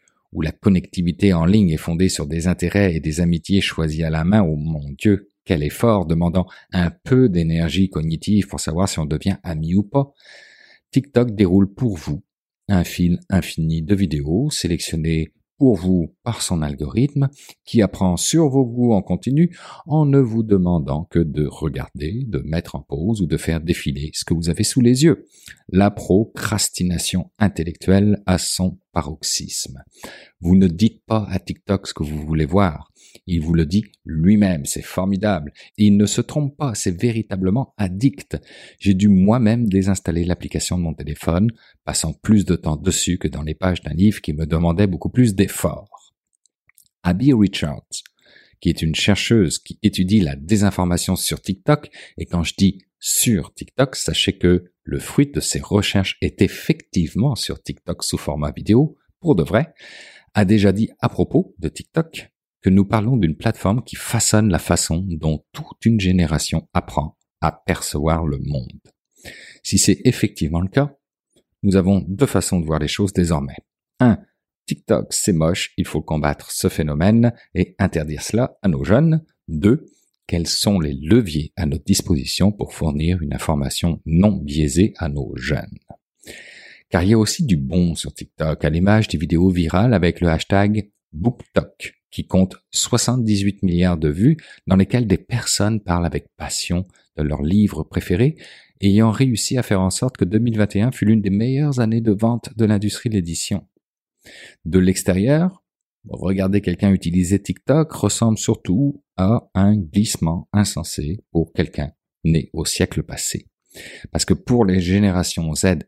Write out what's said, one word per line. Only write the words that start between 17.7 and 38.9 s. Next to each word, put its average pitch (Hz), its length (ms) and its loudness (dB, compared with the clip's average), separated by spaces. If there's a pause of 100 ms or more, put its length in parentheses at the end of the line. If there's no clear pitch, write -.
apprend 92 360 0
sur 160 320 2
vos 131 160 2
goûts 120 260 0
en 98 100 2
continu 143 560 0 (280)
en 156 200 2
ne 139 140 4
vous 113 240 0
demandant 87 640 0
que - 140 -4
de 76 280 0
regarder, 78 800 -8
de 85 120 -4
mettre 80 360 -6
en 69 60 -10
pause 95 400 -4
ou 87 40 2
de 76 120 -2
faire 82 240 -4
défiler 76 520 -4
ce - 120 -10
que - 80 -2
vous 82 160 -2
avez 85 140 -2
sous - 180 0
les 127 240 4
yeux. 156 200 2 (440)
La 98 220 4
procrastination - 1500 -2
intellectuelle 98 840 2
à 92 120 2
son - 420 -4 (120)
paroxysme. - 880 -6 (600)
Vous 87 160 4
ne 95 100 6
dites 90 380 0
pas 110 240 -2
à 90 100 -6
TikTok - 480 -6
ce - 60 -14
que - 100 -8
vous 76 160 -6
voulez 78 260 -2
voir. 82 460 0 (340)
Il 87 160 0
vous 80 120 -2
le 82 120 4
dit 95 180 0 (220)
lui-même, 90 600 2
c'est - 180 -8
formidable. 95 680 -4 (260)
Et 107 80 4
il 104 120 6
ne 104 80 6
se 120 160 0
trompe 143 340 -4
pas, 131 200 -6
c'est 101 160 -2
véritablement 104 840 -2
addict. 101 600 -2 (420)
J'ai 98 140 2